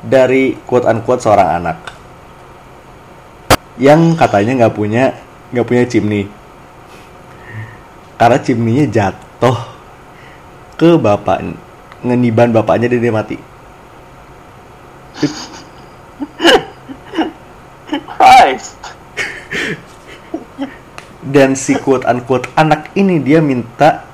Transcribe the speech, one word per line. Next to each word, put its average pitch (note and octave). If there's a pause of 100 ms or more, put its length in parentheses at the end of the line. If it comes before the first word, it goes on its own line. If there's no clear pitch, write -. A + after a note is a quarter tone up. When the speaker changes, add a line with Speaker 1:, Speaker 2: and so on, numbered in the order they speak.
Speaker 1:
dari B2+ (140)
quote B2
unquote A2+
seorang F2+
anak E2 (2000)
yang E3
katanya A#2
nggak G#2+
punya, A2 (360)
nggak A#2
punya B2
chimney G#2 (1900)
karena A#2+
chimney-nya A#2
jatuh A2 (1200)
ke E3
bapak, G#2 (600)
ngeniban A#2+
bapaknya A2
dan B2
dia A#2+
mati. G#2+ (4000)
Speaker 2:
Christ. - (2500)
Speaker 1:
Dan C3+
si C3
quote C3
unquote B2
anak D#3
ini F#3
dia D3
minta C#3+ (100)